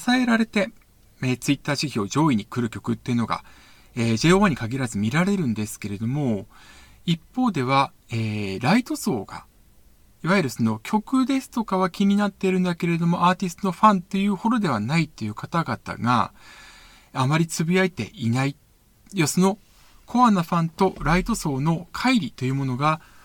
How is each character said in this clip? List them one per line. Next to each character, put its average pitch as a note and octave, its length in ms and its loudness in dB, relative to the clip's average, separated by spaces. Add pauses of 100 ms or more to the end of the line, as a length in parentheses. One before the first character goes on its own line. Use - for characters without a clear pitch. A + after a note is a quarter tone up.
(100)
え B3+ 160 2
ら A3+ 100 2
れ A3 100 0
て、 G#3 240 -2 (520)
え B2+ 100 0
ー、 A#2+ 60 -2
Twitter D3 340 -2
指 - 180 -2
標 G2+ 180 -2
上 D#3+ 240 2
位 A2+ 40 2
に G2+ 80 -2
来 - 160 -6
る A#2 80 -2
曲 A2+ 260 -4
っ - 20 -4
て - 140 -10
い A#2+ 40 0
う - 20 0
の A2+ 100 0
が、 F2 180 -4 (500)
え A#2 200 0
ー、 - 20 0
ジ D3+ 120 2
ェ - 40 6
イ - 20 8
オ G3 40 4
ー - 20 4
ワ G#3 80 4
ン - 20 2
に B2 60 -2
限 B2 220 -6
ら C3 80 -2
ず G2+ 120 -6
見 G#2+ 120 0
ら E3 140 0
れ G3+ 120 0
る E3+ 100 -2
ん A2 80 0
で G#2+ 120 -4
す - 120 -14
け G2+ 100 -10
れ G2 100 -6
ど A2+ 80 -4
も、 B2 400 -2 (600)
一 E3+ 140 0 (140)
方 B3+ 180 0
で D3 100 -2
は、 C3+ 300 2 (180)
え G#2+ 460 -4
ー、 F#2 60 -6
ラ E3+ 160 4
イ B3+ 60 0
ト D4+ 120 -6
層 B2+ 280 -4
が - 220 -16 (800)
い D#3+ 40 -2
わ G3 100 4
ゆ E3 60 2
る B2 60 -2
そ - 120 -4
の A2 180 0
曲 B3+ 460 0
で C4+ 140 0
す - 100 -18
と A3+ 140 -4
か F#3+ 140 -2
は F#3 120 0
気 G3 160 0
に G3+ 100 4
な G3+ 120 2
っ - 40 -2
て - 160 -2
い F#3 40 2
る F#3 60 2
ん F#3 40 2
だ F3+ 120 0
け E3+ 120 -4
れ E3+ 120 0
ど E3+ 80 0
も、 E3+ 220 2
ア F#3 60 4
ー - 40 -6
テ F#3+ 80 -4
ィ - 20 -4
ス - 80 -10
ト G3 120 -4
の F3 40 -2
フ - 80 -10
ァ G#3+ 140 8
ン F3+ 80 -2
と - 140 -8
い G3 100 0
う G3+ 100 0
ほ A3 140 -2
ど A3+ 80 2
で G3+ 100 0
は A2+ 120 0
な C3+ 180 0
い D#3 100 0
と - 160 -10
い G#2+ 40 -4
う G#2 60 -6
方 - 320 -4
々 - 360 -8
が、 A#2 300 0 (800)
あ C3 140 0
ま D#3 120 2
り E3 80 2
つ - 180 -4
ぶ F3 100 0
や F#3 100 4
い F3+ 60 0
て - 240 -8
い A2+ 160 -2
な C3 160 2
い。 C#3 100 -4 (560)
い G3 80 -4
や、 C#3+ 80 2
そ - 120 0
の F#3+ 180 2 (460)
コ A#3+ 220 4
ア A3 40 6
な F#3 120 2
フ F3+ 120 -4
ァ E3+ 80 2
ン E3 60 0
と F#3+ 320 0
ラ D#3+ 180 2
イ F3+ 60 0
ト A3+ 100 -2
層 C3+ 260 -2
の E3 320 0
乖 B3+ 260 2
離 C#3 120 -2
と - 140 -8
い C3 60 0
う C3+ 40 0
も C#3 100 -2
の B2+ 120 -2
が D3+ 240 0 (240)